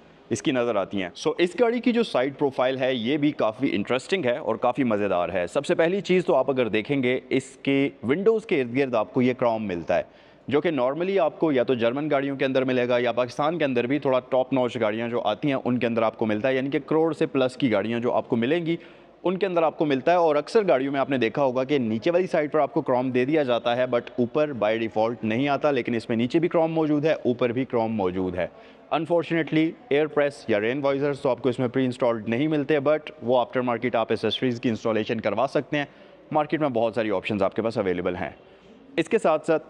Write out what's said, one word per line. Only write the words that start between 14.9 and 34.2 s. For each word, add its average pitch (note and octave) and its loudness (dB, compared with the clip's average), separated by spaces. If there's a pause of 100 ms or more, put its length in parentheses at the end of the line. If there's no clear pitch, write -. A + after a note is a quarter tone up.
जो A#2+ -2
आती G#2+ -2
हैं, C#3 0
उनके B2 -2
अंदर A2+ 0
आपको A2 0
मिलता G#2+ 0
है, C3 2
यानी C3+ -2
कि D3 -2
करोड़ D#3+ 0
से D#3+ 0
प्लस C3 0
की C3+ 0
गाड़ियाँ A2 2
जो A#2+ 0
आपको A2 0
मिलेंगी, D#3+ 0 (460)
उनके F#3 0
अंदर E3+ 2
आपको D#3 0
मिलता C#3+ 2
है। F3+ 4
और D#3+ 4
अक्सर G3+ 0
गाड़ियों C#3 2
में C#3+ -2
आपने C3 0
देखा A#2 0
होगा C3 0
कि C#3+ 0
नीचे A2+ 0
वाली F3+ 2
साइड D3+ -2
पर D#3 0
आपको C#3+ 0
क्रोम B2+ 0
दे B2+ 2
दिया D3 2
जाता A#2+ 0
है, B2+ 0
but A#2+ 0 (180)
ऊपर D3 0
by A2 0
default A2+ -2
नहीं A#2+ 0
आता, C#3+ 0
लेकिन A#2+ -2
इसमें A2+ -2
नीचे B2+ 0
भी E3 2
क्रोम E3 2
मौजूद D3+ 0
है, D#3 2
ऊपर B2 0
भी B2+ -2
क्रोम A2+ -2
मौजूद F#2 -2
है। E2+ -2 (440)
Unfortunately, D#3+ 0 (220)
एयर D3+ 4
प्रेस C#3+ -2
या G#2 4
रेन A#2+ 0
वाइजर्स C#3 0
तो C#3 0
आपको A#2+ 0
इसमें B2 -2
प्री C3 0
इंस्टॉल्ड A#2 0
नहीं B2+ 0
मिलते, D3 0
but D3 2 (220)
वो A#2+ 2
after B2+ -2
market A#2+ -2
आप A2+ 0
एसेसरीज A#2 -2